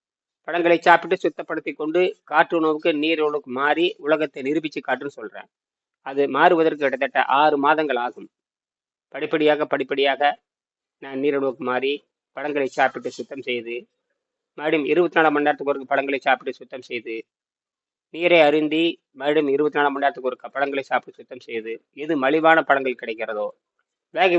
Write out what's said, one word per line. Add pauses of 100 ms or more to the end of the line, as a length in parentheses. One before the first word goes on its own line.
(480)
பழங்களை
சாப்பிட்டு
சுத்தப்படுத்தி
கொண்டு (280)
காற்று
உணவுக்கு (120)
நீர்
உணவுக்கு
மாறி (200)
உலகத்தை
நிரூபிச்சு
காட்டுன்னு
சொல்றேன். (580)
அது (140)
மாறுவதற்கு
கிட்டத்தட்ட (180)
ஆறு
மாதங்கள்
ஆகும். (840)
படிப்படியாக,
படிப்படியாக (720)
நான்
நீர்
உணவுக்கு
மாறி (460)
பழங்களை
சாப்பிட்டு
சுத்தம்
செய்து, (840)
மறுபடியும்
இருபத்தி
நாலு
மணி
நேரத்துக்கு
ஒரு
பழங்களை
சாப்பிட்டு
சுத்தம்
செய்து, (960)
நீரை
அருந்தி, (360)
மறுபடியும்
இருபத்தி
நாலு
மணி
நேரத்துக்கு
ஒரு
பழங்களை
சாப்பிட்டு
சுத்தம்
செய்து, (300)
எது
மலிவான
பழங்கள்
கிடைக்கிறதோ (680)
வேக